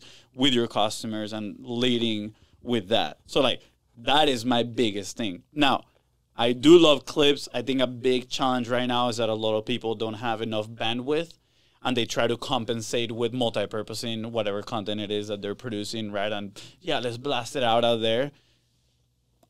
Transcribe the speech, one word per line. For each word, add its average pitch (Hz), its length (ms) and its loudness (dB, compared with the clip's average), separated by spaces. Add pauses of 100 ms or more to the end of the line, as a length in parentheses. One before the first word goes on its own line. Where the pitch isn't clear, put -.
(340)
with 131 200 4
your 117 140 2
customers 107 640 -4
and 107 260 -8
leading 117 760 0 (260)
with 117 280 -2
that. 92 360 0
So, - 160 0
like, 120 200 2 (360)
that 135 300 2
is 123 180 0
my 120 180 2
biggest 113 540 -2
thing. 98 260 -6 (100)
Now, 139 300 2 (520)
I 120 180 2
do 143 260 10
love 147 260 6
clips. 143 480 2
I 123 80 -4
think 131 180 -2
a 127 60 4
big 123 420 0
challenge 127 400 -2
right 123 200 0
now 123 220 0
is 113 80 -4
that 113 120 0
a 110 60 0
lot 110 200 0
of 107 100 -2
people 113 280 -4
don't 110 220 -4
have 113 260 -4
enough 110 260 -4
bandwidth, 123 680 -4 (500)
and 127 120 0
they 117 100 2
try 117 200 0
to 120 120 2
compensate 117 720 -2
with 117 220 -4
multi-purposing 113 1000 -4
whatever 104 320 -2
content 107 380 -4
it 104 100 -6
is 104 160 -4
that 104 140 -6
they're 101 120 -6
producing, 104 580 -8
right? 104 200 -2
And, 104 280 -8 (220)
yeah, 151 180 -2
let's 117 180 -4
blast 123 380 -4
it 139 60 0
out, 117 240 4
out 117 160 2
there. 117 300 0 (1200)